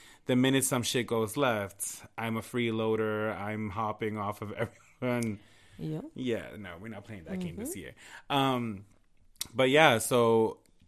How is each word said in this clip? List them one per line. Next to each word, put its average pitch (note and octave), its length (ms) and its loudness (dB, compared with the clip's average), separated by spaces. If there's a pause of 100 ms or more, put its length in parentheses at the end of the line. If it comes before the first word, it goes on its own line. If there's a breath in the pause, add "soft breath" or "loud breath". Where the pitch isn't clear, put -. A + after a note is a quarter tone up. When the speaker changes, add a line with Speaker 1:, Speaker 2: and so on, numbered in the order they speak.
(260 loud breath)
Speaker 1:
the B2+ 100 2
minute C3 280 4
some B2 200 0
shit A#2+ 240 0
goes A2+ 280 0
left, A2 640 -2 (140)
I'm A2+ 200 -2
a A2 60 -2
freeloader. A2 960 0
I'm G#2+ 340 -4
hopping G#2+ 480 -2
off G#2 240 -4
of G#2 100 -8
<laughs> - 480 -6
everyone." A#2+ 400 -2 (380 loud breath)
Speaker 2:
Yeah. D#3 240 -6 (120)
Speaker 1:
Yeah, A2+ 300 -2 (140)
no, F#2+ 220 -12
we're A2 80 -14
not G#2 160 -14
playing G2 200 -14
that F#3 160 -6
game F3 160 -8
this B3 140 -8
Speaker 2:
Mm-hmm. G4 100 -10
Speaker 1:
year. C3 140 -14 (360 loud breath)
Um, B2 540 0 (680)
but C3 180 4
yeah, C#3+ 280 8
so A2+ 600 4 (300)